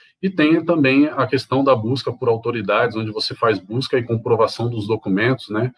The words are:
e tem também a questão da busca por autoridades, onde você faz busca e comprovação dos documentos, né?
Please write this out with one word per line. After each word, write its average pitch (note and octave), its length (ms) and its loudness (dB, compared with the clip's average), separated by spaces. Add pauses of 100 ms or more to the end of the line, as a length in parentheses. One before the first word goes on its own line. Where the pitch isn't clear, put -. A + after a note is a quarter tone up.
(220)
e F#3+ 80 -2
tem D#3+ 360 2
também D3 420 4
a C#3 180 -2
questão C3+ 380 -2
da C3+ 100 4
busca A#2+ 380 -2
por B2 160 -6
autoridades, A2+ 720 0
onde A2 120 -4
você G#2+ 240 -6
faz A2 240 2
busca A2+ 400 -2
e A#2 60 0
comprovação A#2 640 0
dos A2+ 160 -4
documentos, A2 640 -2
né? A2+ 280 -2